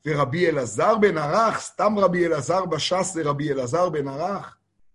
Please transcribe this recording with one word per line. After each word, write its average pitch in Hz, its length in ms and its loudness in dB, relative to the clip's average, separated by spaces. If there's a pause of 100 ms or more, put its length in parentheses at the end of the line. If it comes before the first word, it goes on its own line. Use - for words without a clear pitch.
ורבי 151 440 0
אלעזר 147 480 0
בן 202 200 4
ערך, 175 420 0
סתם 208 400 0
רבי 180 260 4
אלעזר 165 400 0
בש"ס 180 480 -2
זה 165 120 -2
רבי 147 260 -2
אלעזר 135 380 0
בן 151 180 -4
ערך, 160 520 -6 (360)